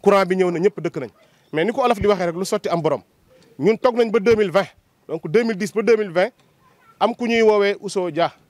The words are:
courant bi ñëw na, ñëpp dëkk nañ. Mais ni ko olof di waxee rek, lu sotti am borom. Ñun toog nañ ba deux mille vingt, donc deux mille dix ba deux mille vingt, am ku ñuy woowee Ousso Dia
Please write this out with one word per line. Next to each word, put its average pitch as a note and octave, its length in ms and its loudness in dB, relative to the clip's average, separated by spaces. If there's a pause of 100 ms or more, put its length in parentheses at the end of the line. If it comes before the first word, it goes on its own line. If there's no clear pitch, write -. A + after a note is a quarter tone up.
courant G3+ 240 4
bi F#3 120 -2
ñëw F#3 160 0
na, F3+ 80 -4
ñëpp G3 200 0
dëkk D#3+ 200 -8
nañ. A#2 100 -12 (420)
Mais D#3 120 0
ni A3+ 80 -2
ko B3+ 100 -2
olof A#3+ 180 2
di G3 60 -2
waxee F#3+ 200 0
rek, E3 100 -4
lu F#3 80 -4
sotti - 240 -6
am E3+ 120 -2
borom. C#3+ 220 -2 (560)
Ñun G3 180 2
toog B3 200 0
nañ A#3 140 0
ba G#3+ 80 0
deux A3+ 180 2
mille G#3 140 0
vingt, E3+ 180 0 (400)
donc E3 200 -10
deux G#3+ 160 0
mille A3 120 -2
dix G3 180 -6
ba G#3+ 80 -2
deux A3+ 140 4
mille G#3 140 -2
vingt, F3+ 200 0 (680)
am A3 160 0
ku A#3+ 140 -6
ñuy A3+ 140 2
woowee G3+ 380 4
Ousso F#3 300 -6
Dia D#3+ 220 -2 (180)